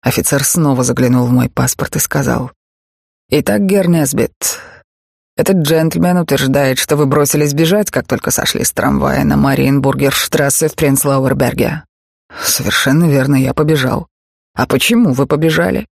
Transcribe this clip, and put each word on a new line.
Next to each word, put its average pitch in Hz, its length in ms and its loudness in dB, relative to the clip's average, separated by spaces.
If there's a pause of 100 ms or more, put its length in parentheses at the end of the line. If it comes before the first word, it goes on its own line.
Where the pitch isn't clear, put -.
Офицер - 420 -2
снова 139 420 0
заглянул 123 420 0
в 120 60 0
мой 123 180 2
паспорт - 460 -4
и - 20 -2
сказал: 127 520 -2 (800)
«Итак, 202 380 0
Герр 190 220 2
Несбит, 165 440 0 (1040)
этот 190 220 2
джентльмен 160 580 0
утверждает, 139 640 0
что - 180 -2
вы 147 80 2
бросились 147 480 0
бежать, 165 380 0
как - 160 -4
только - 240 -4
сошли - 340 -2
с - 80 -2
трамвая 135 520 0
на 143 120 2
Мариенбургерштрассе 139 1300 0
в 151 60 -6
Пренцлауэрберге». 135 1080 0 (580)
«Совершенно - 600 0
верно, 139 320 2
я 131 160 0
побежал». 151 560 0 (460)
«А - 120 -2
почему 226 460 2
вы 131 140 0
побежали?» 156 600 0 (100)